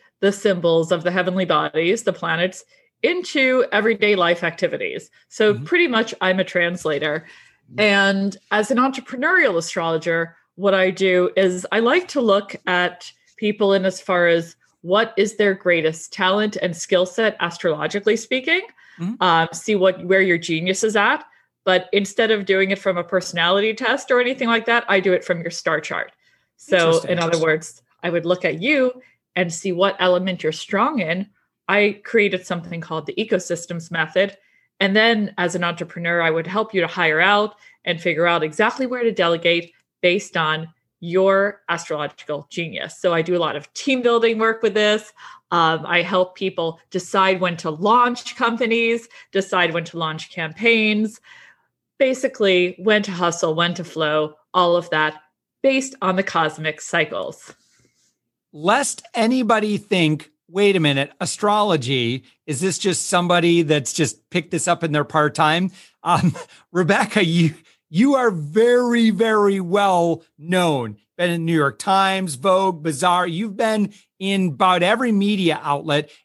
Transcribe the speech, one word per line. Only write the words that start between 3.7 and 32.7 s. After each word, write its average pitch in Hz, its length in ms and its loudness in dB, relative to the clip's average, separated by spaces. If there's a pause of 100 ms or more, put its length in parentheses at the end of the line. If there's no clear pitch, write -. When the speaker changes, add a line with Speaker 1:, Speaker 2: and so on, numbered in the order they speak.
Speaker 1:
everyday 208 440 2
life 175 280 0
activities. 147 680 -6 (200)
So 214 260 2
Speaker 2:
Mm-hmm. 123 80 -8
Speaker 1:
pretty 349 240 0
much 220 340 0
I'm 185 180 2
a 185 40 0
translator. 160 840 -2 (460)
Speaker 2:
Mm-hmm. - 80 -6
Speaker 1:
And 196 580 2 (140)
as 208 180 0
an 226 80 2
entrepreneurial 262 800 0
astrologer, 165 800 -4 (180)
what 196 220 0
I 190 160 2
do 180 440 2
is 185 360 2
I 208 80 0
like 311 300 2
to 285 120 -2
look 208 340 0 (120)
at 180 440 -2 (260)
people 208 360 0
in 190 120 2
as 185 140 -2
far 175 280 0
as 170 280 0 (260)
what 208 360 0
is 208 200 -2
their 202 180 2
greatest 165 580 -2
talent 202 480 0
and 175 160 -4
skill 185 300 0
set, 214 320 -2
astrologically 170 800 -2
speaking, 262 440 -2 (380)
Speaker 2:
Mm-hmm. 190 240 -4
Speaker 1:
um, 165 300 4
see - 220 -2
what, 185 280 2
where 190 180 2
your 180 160 2
genius 170 460 -4
is 220 120 0
at. 226 300 0 (380)
But 185 300 2
instead 208 380 0
of 208 140 -2
doing 190 260 2
it 196 80 -2
from 185 180 -2
a 175 60 -4
personality 185 680 0
test 247 360 -4
or 247 100 4
anything 254 280 -2
like 226 180 0
that, 233 240 0
I 196 100 2
do 185 140 2
it 180 100 -2
from 170 180 -4
your 170 100 -8
star 160 280 -4
chart. - 320 -8 (460)
So 170 300 2
Speaker 2:
Interesting. 165 240 2
Speaker 1:
in 170 80 0
other 165 200 0
words, 160 420 -2 (220)
I 175 60 -4
would 165 160 -2
look 180 200 0
at 165 160 -2
you 262 300 2 (440)
and 175 180 -2
see 190 180 -6
what 190 280 0
element 180 440 0
you're 156 80 0
strong 233 480 -2
in. 175 280 -4 (400)
I 202 360 0
created 196 420 0
something 170 360 -8